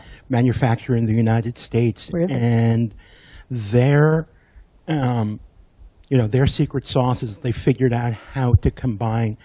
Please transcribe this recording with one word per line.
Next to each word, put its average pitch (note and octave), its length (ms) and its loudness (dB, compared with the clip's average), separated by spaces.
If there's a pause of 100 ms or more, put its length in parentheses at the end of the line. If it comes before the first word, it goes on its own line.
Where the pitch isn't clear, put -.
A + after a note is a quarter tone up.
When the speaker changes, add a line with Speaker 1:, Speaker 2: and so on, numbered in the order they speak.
(260)
Speaker 1:
manufacturer A#2+ 720 2
in A#2 80 0
the A2 100 0
United A2+ 420 0
States. - 540 -2
Speaker 2:
Where E3+ 120 -2
is F3+ 80 -2
it? C3+ 40 -4
Speaker 1:
And A#2 580 2 (560)
their, C#3+ 760 2 (640)
um, B2 500 -2 (680)
you C#3 80 2
know, A2+ 100 2
their C3 200 0
secret - 380 -4
sauce B2+ 380 -2
is G#2+ 140 -10
they A#2+ 160 -6
figured B2+ 400 0
out A#2+ 180 -2
how B2 440 -2
to - 160 2
combine A2+ 720 -2